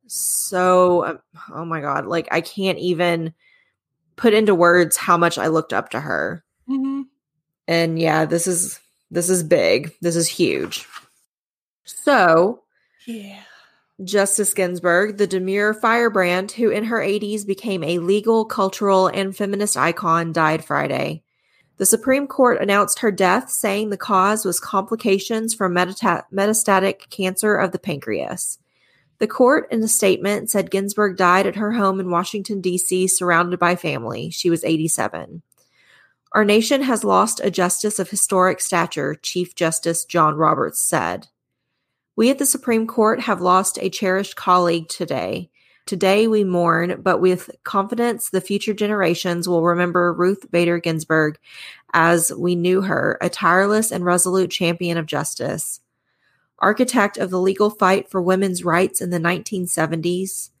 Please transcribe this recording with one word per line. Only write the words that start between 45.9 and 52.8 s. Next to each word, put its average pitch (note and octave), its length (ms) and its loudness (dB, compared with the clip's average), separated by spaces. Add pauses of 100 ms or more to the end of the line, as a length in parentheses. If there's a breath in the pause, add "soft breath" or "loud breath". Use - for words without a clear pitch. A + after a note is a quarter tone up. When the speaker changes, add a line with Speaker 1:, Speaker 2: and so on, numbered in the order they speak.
Speaker 1:
we G#3+ 180 2
mourn, F3 580 0
but F#3 180 2
with F3+ 300 2 (140)
confidence A3 640 -2
the F#3+ 100 0
future G3+ 340 -4
generations F3+ 760 0
will E3+ 140 2
remember F3 500 2
Ruth F#3 380 0
Bader F3 280 2
Ginsburg D#3+ 600 0 (540 loud breath)
as E3+ 400 4
we F3 220 -2
knew F3+ 280 2